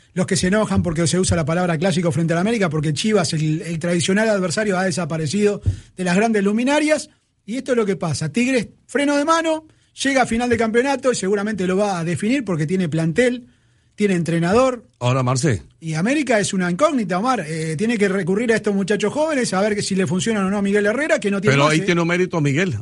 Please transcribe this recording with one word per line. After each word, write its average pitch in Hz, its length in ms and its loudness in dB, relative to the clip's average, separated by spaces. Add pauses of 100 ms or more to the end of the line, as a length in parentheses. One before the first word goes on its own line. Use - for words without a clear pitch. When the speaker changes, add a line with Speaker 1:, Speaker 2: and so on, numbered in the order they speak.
(140)
Speaker 1:
los 175 120 -2
que 190 100 0
se 180 120 0
enojan 196 360 2
porque 170 240 0
se 175 100 0
usa 180 200 2
la 160 80 0
palabra 170 320 0
clásico 170 340 0
frente 165 220 0
al 170 60 0
América, 202 300 0
porque 156 240 -2
Chivas, 208 380 0
el, 156 300 -2
el 165 180 -6
tradicional 180 480 0
adversario, 196 500 0
ha 185 60 -2
desaparecido 170 760 -2 (340)
de 185 80 -8
las 180 140 0
grandes 214 260 2
luminarias. 285 680 2 (360)
Y 214 100 -8
esto 269 160 -6
es 240 60 2
lo 220 80 2
que 190 100 0
pasa. 160 340 -4
Tigres, 240 380 0 (200)
freno 285 280 0
de 285 80 2
mano, 320 420 0 (380)
llega 262 200 2
a - 20 2
final 240 240 -2
de 233 80 2
campeonato 247 560 0
y - 20 -4
seguramente 196 500 -2
lo 185 120 0
va 202 220 0
a 165 40 -4
definir 214 400 -2
porque 160 240 -2
tiene 185 220 -2
plantel, 170 580 0 (480)
tiene 202 200 0
entrenador. 175 680 2 (160)
Speaker 2:
Ahora, 127 240 0
Marce. 123 380 0 (180)
Speaker 1:
Y 160 140 -8
América 233 440 0
es 196 160 0
una 185 160 -2
incógnita, 202 500 0
Omar. 233 280 -2
Eh, 160 300 -6
tiene 226 200 0
que 202 120 2
recurrir 196 420 0
a 220 60 4
estos 214 180 0
muchachos 196 380 0
jóvenes 294 400 0
a 185 80 0
ver 214 120 0
que 208 80 -2
si 196 140 -4
le 190 100 2
funcionan 190 400 -2
o 190 40 0
no 202 80 -2
a 202 40 -2
Miguel 202 240 2
Herrera, 285 320 2
que 202 140 -2
no 196 80 -2
tiene 135 140 4
Speaker 2:
Pero 143 120 4
Speaker 1:
más, 151 80 4
Speaker 2:
ahí 160 60 2
Speaker 1:
¿eh? 190 40 0
Speaker 2:
tiene 175 180 2
un 165 80 0
mérito, 180 320 0
Miguel. 143 400 0